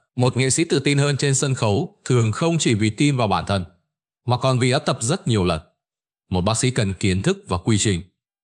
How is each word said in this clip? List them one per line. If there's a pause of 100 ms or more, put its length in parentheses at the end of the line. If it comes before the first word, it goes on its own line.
(160)
Một
nghệ
sĩ
tự
tin
hơn
trên
sân
khấu
thường
không
chỉ
vì
tin
vào
bản
thân, (600)
mà
còn
vì
đã
tập
rất
nhiều
lần. (720)
Một
bác
sĩ
cần
kiến
thức
và
quy
trình, (420)